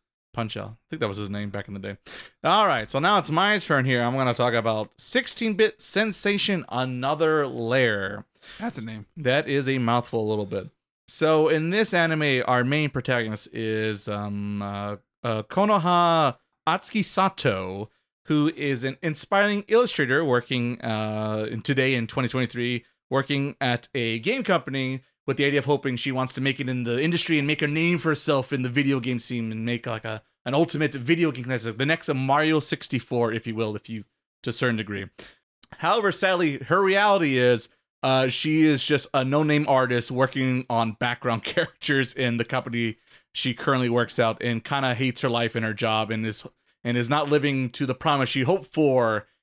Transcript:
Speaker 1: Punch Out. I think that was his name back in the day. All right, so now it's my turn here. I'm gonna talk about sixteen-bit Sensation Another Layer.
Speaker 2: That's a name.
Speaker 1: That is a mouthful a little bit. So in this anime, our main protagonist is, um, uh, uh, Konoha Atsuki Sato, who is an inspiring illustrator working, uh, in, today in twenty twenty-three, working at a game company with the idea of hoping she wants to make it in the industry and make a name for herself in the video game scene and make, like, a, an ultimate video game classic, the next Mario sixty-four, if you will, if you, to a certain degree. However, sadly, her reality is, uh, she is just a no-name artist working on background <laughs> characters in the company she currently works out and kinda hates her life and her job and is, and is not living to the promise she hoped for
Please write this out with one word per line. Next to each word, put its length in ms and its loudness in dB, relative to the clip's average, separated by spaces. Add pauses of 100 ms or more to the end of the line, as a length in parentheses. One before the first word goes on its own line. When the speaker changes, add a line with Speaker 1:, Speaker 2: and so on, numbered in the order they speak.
(320)
Speaker 1:
Punch 240 -6
Out. 140 -8
I 60 -18 (140)
think 100 -6
that 80 0
was 80 -6
his 140 -6
name 200 -4
back 160 -8
in 80 -12
the 60 -10
day. 160 -10 (480)
All 240 4
right, 200 0
so 120 -2
now 180 4
it's 120 -2
my 280 2
turn 260 0
here. 180 2
I'm 120 0
gonna 200 2
talk 200 2
about 440 0
sixteen-bit 840 0
Sensation 880 -2
Another 800 0
Layer. 760 0 (360)
Speaker 2:
That's 180 -8
a 40 -10
name. 240 -12 (100)
Speaker 1:
That 320 0
is 200 0
a 100 0
mouthful 460 0
a 40 -2
little 180 -2
bit. 220 -6 (400)
So 400 2
in 220 0
this 220 0
anime, 540 2
our 160 4
main 280 0
protagonist 640 -2
is, 540 -4
um, 560 -4
uh, 340 -6 (280)
uh, 200 -2
Konoha 920 2 (320)
Atsuki 360 0
Sato, 840 -2 (360)
who 300 2
is 280 -2
an 180 -6
inspiring 640 0
illustrator 560 2
working, 580 0
uh, 680 -2
in, 120 -6
today 320 2
in 120 0
twenty 220 -2
twenty-three, 560 -4 (260)
working 500 -2
at 340 -2
a 260 -2
game 240 -2
company 560 -2 (260)
with 120 0
the 60 2
idea 140 2
of 60 0
hoping 320 0
she 160 -4
wants 220 -2
to 60 -6
make 200 0
it 80 -6
in 160 -2
the 180 0
industry 340 2
and 120 2
make 120 0
a 60 0
name 320 2
for 120 0
herself 420 0
in 100 0
the 60 -2
video 320 2
game 180 -2
scene 320 -4
and 160 -6
make, 180 -4
like, 200 -6
a, 180 -8 (220)
an 100 -2
ultimate 400 0
video 380 2
game 100 -8
classic, 360 -4
the 80 -2
next 280 -2
Mario 460 2
sixty-four, 720 -2
if 120 -4
you 120 -6
will, 180 -2
if 160 -12
you, 140 -10 (400)
to 60 -4
a 20 -2
certain 240 0
degree. 300 -6 (720)
However, 340 2
sadly, 460 2
her 220 2
reality 580 4
is, 300 4 (360)
uh, 240 4
she 380 2
is 180 4
just 280 0
a 120 2
no-name 440 2
artist 440 2
working 580 0
on 220 0
background 520 -2
<laughs> 80 -6
characters 640 0
in 220 0
the 80 0
company 540 -4 (360)
she 180 -2
currently 360 2
works 320 0
out 200 2
and 240 -2
kinda 300 0
hates 280 -2
her 60 2
life 280 0
and 80 -2
her 100 -2
job 380 0
and 120 -2
is, 200 -6 (400)
and 120 0
is 140 0
not 180 2
living 420 2
to 140 -6
the 120 -2
promise 320 2
she 140 0
hoped 300 0
for 540 2 (160)